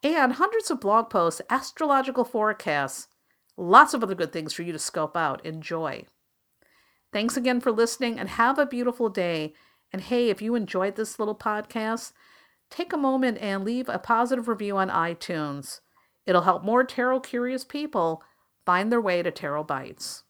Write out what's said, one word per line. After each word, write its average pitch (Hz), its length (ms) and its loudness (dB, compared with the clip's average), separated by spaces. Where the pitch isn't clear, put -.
and 277 300 4
hundreds 427 360 0
of 285 100 -2
blog 226 300 2
posts, 170 400 2
astrological 262 720 0
forecasts, 208 840 -2
lots 196 360 8
of 240 120 0
other 190 100 -2
good 170 180 -4
things 156 200 -6
for - 100 -8
you 170 100 -6
to 156 60 -8
scope 156 380 -4
out. 156 280 -2
Enjoy. 160 600 -6
Thanks 220 240 -2
again 247 240 0
for 240 120 0
listening, 233 480 0
and 196 80 -8
have 247 280 2
a 294 100 2
beautiful 240 420 -2
day. 170 440 -2
And 190 100 -8
hey, 240 260 0
if 196 120 -2
you 220 140 -2
enjoyed 196 400 -2
this 214 240 -6
little 214 160 -2
podcast, 220 800 -4
take 349 220 -8
a 339 60 -2
moment 262 420 0
and 196 240 -4
leave 247 240 -4
a - 100 -4
positive 240 480 0
review 208 300 -2
on 190 140 0
iTunes. 165 920 -4
It'll 180 160 6
help 175 200 2
more 233 220 4
tarot 254 360 0
curious 254 440 -6
people 202 580 -4
find 190 260 2
their 240 80 2
way 180 220 0
to 175 80 -2
Tarot 151 340 -6
Bites. - 640 -8